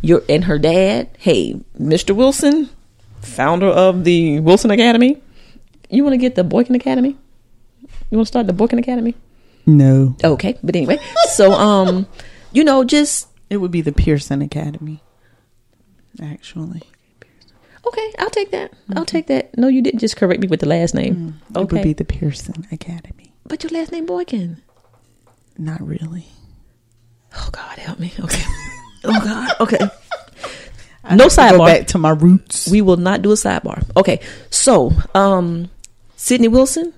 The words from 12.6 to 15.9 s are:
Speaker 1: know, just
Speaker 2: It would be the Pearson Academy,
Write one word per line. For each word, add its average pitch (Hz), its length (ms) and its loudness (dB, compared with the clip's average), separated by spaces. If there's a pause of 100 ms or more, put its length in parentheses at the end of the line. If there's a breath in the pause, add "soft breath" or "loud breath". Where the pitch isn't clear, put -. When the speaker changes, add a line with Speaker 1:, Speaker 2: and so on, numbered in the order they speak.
Speaker 1:
know, 269 200 4
just 294 440 0 (240)
Speaker 2:
It 202 60 -4
would 180 140 -4
be 170 100 -2
the 151 100 -2
Pearson 143 500 0
Academy, 151 640 -10 (1160)